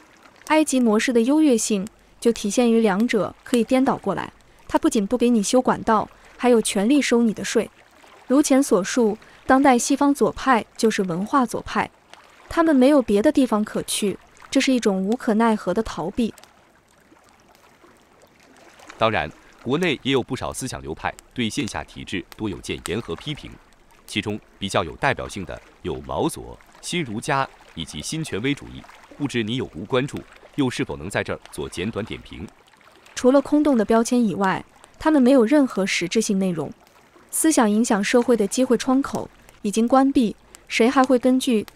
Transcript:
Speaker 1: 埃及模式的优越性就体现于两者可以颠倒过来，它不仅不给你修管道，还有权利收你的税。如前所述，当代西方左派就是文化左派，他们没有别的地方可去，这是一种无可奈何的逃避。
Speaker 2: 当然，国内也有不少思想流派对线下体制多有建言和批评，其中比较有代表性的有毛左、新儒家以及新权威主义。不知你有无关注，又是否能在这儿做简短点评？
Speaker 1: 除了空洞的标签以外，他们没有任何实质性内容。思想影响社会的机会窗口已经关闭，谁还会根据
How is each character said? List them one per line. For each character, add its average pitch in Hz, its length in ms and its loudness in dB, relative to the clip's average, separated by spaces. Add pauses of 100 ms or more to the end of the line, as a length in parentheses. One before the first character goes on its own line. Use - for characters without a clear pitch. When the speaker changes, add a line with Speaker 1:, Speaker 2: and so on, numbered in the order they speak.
(480)
Speaker 1:
埃 311 160 4
及 269 160 0
模 220 180 2
式 226 140 0
的 233 100 4
优 277 200 2
越 277 160 4
性 202 280 -2 (340)
就 233 120 2
体 214 180 -4
现 240 220 2
于 226 80 4
两 214 260 2
者 208 380 -2
可 - 140 -2
以 226 60 2
颠 254 200 2
倒 240 140 0
过 190 180 -4
来， - 160 -8 (360)
它 302 120 0
不 330 100 2
仅 208 160 -2
不 247 120 -2
给 240 120 2
你 226 140 2
修 254 180 2
管 240 220 -2
道， 220 260 0 (280)
还 247 120 0
有 233 120 6
权 208 260 -2
利 285 140 4
收 240 200 2
你 226 120 2
的 196 100 -8
税。 - 260 -2 (580)
如 269 140 4
前 277 220 4
所 220 200 2
述， 214 340 0 (280)
当 262 160 4
代 269 160 6
西 254 180 0
方 285 180 2
左 214 180 0
派 247 340 0 (120)
就 220 120 2
是 214 140 -2
文 180 220 -4
化 262 200 0
左 - 160 -6
派， - 300 -6 (560)
他 - 160 0
们 320 120 4
没 254 120 6
有 294 140 6
别 202 200 2
的 302 100 4
地 277 140 4
方 214 180 0
可 196 200 -6
去， - 340 -4 (320)
这 269 120 2
是 262 100 0
一 254 80 2
种 190 240 0
无 202 120 -2
可 247 180 -2
奈 220 220 2
何 185 180 -4
的 226 100 -2
逃 165 260 -8
避。 214 240 -4 (2750)
Speaker 2:
当 113 140 2
然， 78 180 -2 (360)
国 131 140 -2
内 175 240 -2
也 127 80 -2
有 131 100 2
不 127 140 -8
少 69 180 -8
思 131 140 -10
想 - 120 -10
流 69 140 -10
派 - 180 -6 (220)
对 117 160 -4
线 127 180 -6
下 78 160 -8
体 - 200 -16
制 95 200 -8 (140)
多 107 100 -6
有 71 120 -8
建 76 260 -10
言 92 160 -6
和 82 140 -10
批 - 180 -12
评， - 160 -16 (560)
其 - 160 -4
中 107 180 -6 (200)
比 98 100 -6
较 104 140 -2
有 73 140 -10
代 139 140 0
表 64 160 -6
性 98 160 -12
的 60 160 -14 (220)
有 69 200 -6
毛 71 280 -4
左、 60 260 -16 (260)
新 175 220 -6
儒 113 160 -8
家 135 300 -4 (240)
以 82 100 -10
及 76 160 -12
新 160 240 -8
权 95 200 -8
威 139 100 -2
主 123 140 -12
义。 64 160 -18 (340)
不 143 100 -6
知 120 140 -2
你 110 140 -4
有 110 180 -4
无 76 100 -12
关 127 220 -2
注， - 140 -10 (340)
又 135 160 0
是 - 160 -6
否 73 100 -10
能 73 140 -12
在 104 140 -4
这 98 100 -6
儿 - 60 -10 (120)
做 69 160 -10
简 87 220 -6
短 107 160 -8
点 65 160 -12
评？ 78 260 -16 (680)
Speaker 1:
除 247 160 2
了 277 100 6
空 294 220 2
洞 294 120 2
的 220 80 2
标 226 200 2
签 247 200 0
以 190 120 0
外， 190 280 -2 (360)
他 311 100 0
们 311 100 4
没 247 120 6
有 269 120 6
任 277 220 4
何 196 180 -4
实 190 240 -4
质 220 140 0
性 208 160 -2
内 190 140 -2
容。 156 200 -6 (600)
思 - 200 0
想 262 160 4
影 214 160 2
响 208 200 0
社 240 180 2
会 240 160 2
的 214 80 0
机 247 180 0
会 247 140 2
窗 262 240 0
口 - 260 -6 (360)
已 208 80 -2
经 226 160 0
关 269 240 4
闭， 247 240 2 (320)
谁 226 200 2
还 269 160 4
会 254 140 2
根 254 220 2
据 233 260 0 (100)